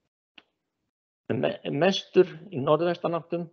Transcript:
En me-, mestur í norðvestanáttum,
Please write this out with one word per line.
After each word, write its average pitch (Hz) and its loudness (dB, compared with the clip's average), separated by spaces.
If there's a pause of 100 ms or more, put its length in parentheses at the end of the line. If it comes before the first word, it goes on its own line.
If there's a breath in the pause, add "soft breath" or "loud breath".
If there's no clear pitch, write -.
(1300)
En 117 0
me-, - -2 (120)
mestur 180 2 (200)
í - -6
norðvestanáttum, 170 0